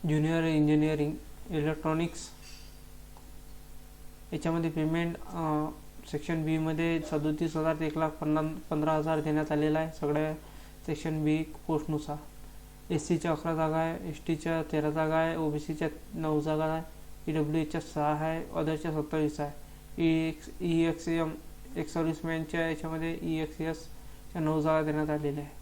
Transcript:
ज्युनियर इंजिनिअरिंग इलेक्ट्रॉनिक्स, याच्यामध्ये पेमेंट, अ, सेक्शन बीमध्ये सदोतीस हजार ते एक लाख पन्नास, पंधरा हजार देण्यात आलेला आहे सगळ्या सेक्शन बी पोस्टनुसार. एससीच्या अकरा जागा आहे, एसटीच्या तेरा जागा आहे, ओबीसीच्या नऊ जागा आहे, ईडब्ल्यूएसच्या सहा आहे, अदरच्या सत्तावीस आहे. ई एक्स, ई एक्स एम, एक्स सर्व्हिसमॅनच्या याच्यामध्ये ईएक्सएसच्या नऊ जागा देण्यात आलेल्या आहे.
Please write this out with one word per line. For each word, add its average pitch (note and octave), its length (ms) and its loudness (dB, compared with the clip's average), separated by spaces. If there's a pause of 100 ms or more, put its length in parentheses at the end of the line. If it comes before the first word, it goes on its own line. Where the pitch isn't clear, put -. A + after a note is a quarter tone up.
ज्युनियर D#3 360 4
इंजिनिअरिंग D3+ 680 6 (380)
इलेक्ट्रॉनिक्स, D#3 680 0 (2250)
याच्यामध्ये E3 360 2
पेमेंट, E3 460 2 (120)
अ, D#3 380 0 (460)
सेक्शन D#3 340 0
बीमध्ये D#3+ 540 2 (120)
सदोतीस D#3 440 2
हजार D#3+ 240 2
ते D#3+ 80 2
एक D3+ 100 -2
लाख D#3+ 120 2
पन्नास, D#3 360 2 (240)
पंधरा D3+ 220 4
हजार D#3 300 4
देण्यात D3+ 300 2
आलेला D3+ 280 4
आहे D#3+ 200 -2
सगळ्या D3+ 340 2 (520)
सेक्शन D#3 400 0
बी D#3 180 4 (240)
पोस्टनुसार. D3+ 480 0 (760)
एससीच्या E3 380 2
अकरा D#3 240 0
जागा D#3+ 220 4
आहे, E3 320 0
एसटीच्या D#3+ 600 0
तेरा D3+ 180 2
जागा D#3 260 2
आहे, E3 220 4
ओबीसीच्या D3+ 500 0 (260)
नऊ D#3 280 2
जागा D#3 240 2
आहे, D#3+ 320 -2 (340)
ईडब्ल्यूएसच्या D3+ 500 2
सहा D3+ 440 0
आहे, E3 340 -2
अदरच्या D#3+ 320 0
सत्तावीस D3+ 480 0
आहे. C#3+ 280 -6 (340)
ई D#3+ 260 4
एक्स, - 220 -6 (120)
ई E3 220 4
एक्स D#3+ 240 0
एम, E3 220 2 (460)
एक्स D#3+ 180 -4
सर्व्हिसमॅनच्या D#3+ 760 0
याच्यामध्ये D#3+ 520 -2
ईएक्सएसच्या D#3+ 1200 -4
नऊ D#3 200 4
जागा D#3 240 6
देण्यात D3+ 240 2
आलेल्या D3 340 0
आहे. C#3+ 80 -12 (100)